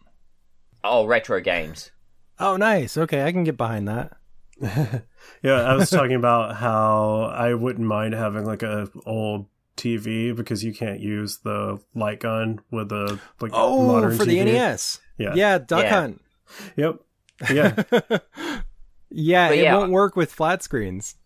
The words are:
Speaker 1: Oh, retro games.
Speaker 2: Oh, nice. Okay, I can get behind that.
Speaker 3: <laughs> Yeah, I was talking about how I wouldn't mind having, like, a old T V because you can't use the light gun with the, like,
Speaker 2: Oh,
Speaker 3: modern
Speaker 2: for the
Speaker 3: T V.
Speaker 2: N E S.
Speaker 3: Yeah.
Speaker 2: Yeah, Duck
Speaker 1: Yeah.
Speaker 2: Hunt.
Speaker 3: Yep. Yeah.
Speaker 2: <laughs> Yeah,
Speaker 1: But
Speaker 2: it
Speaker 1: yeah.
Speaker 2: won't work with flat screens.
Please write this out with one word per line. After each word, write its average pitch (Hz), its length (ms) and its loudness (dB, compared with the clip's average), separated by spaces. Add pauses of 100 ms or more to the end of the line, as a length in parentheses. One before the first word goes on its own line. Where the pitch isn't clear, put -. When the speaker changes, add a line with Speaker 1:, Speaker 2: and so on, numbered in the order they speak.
(840)
Speaker 1:
Oh, 110 240 2
retro 113 340 2
games. 85 520 -4 (480)
Speaker 2:
Oh, 190 160 2
nice. 190 420 0
Okay, 156 240 0
I 156 80 0
can 175 140 0
get 156 120 -2
behind 113 320 -2
that. 113 280 -6 (440)
Speaker 3:
<laughs> 117 440 -2 (380)
Yeah, 131 200 4
I 131 120 2
was 175 140 4
talking 131 280 2
about 117 400 2
how 107 680 2 (120)
I 120 200 0
wouldn't 113 320 -2
mind 110 280 -2
having, 107 300 -4
like, 107 180 -6
a 107 260 -4 (180)
old 107 400 -4 (300)
T 117 200 -2
V 110 360 -2
because 113 320 -6
you 110 100 -4
can't 104 260 -6
use 104 380 -6
the 104 420 -6 (140)
light 107 260 -4
gun 110 400 -4 (100)
with 107 200 -6
the, 104 280 -4 (220)
like, 113 140 -6
Speaker 2:
Oh, 254 320 4
Speaker 3:
modern 233 300 4
Speaker 2:
for 214 100 2
the 170 60 2
Speaker 3:
T - 40 6
V. 185 40 4
Speaker 2:
N 196 80 2
E 226 80 4
S. 180 440 -2 (160)
Speaker 3:
Yeah. 101 180 -4
Speaker 2:
Yeah, 190 240 4
Duck 165 260 0
Speaker 1:
Yeah. - 60 2 (100)
Speaker 2:
Hunt. 131 200 -4 (560)
Speaker 3:
Yep. 156 240 -2 (520)
Yeah. 156 380 4
Speaker 2:
<laughs> 226 300 0 (960)
Yeah, 170 320 4
Speaker 1:
But 151 100 4
Speaker 2:
it 170 60 4
Speaker 1:
yeah. 160 120 6
Speaker 2:
won't 196 160 2
work 190 240 2
with 170 160 0
flat 175 300 -2
screens. 101 520 -6 (120)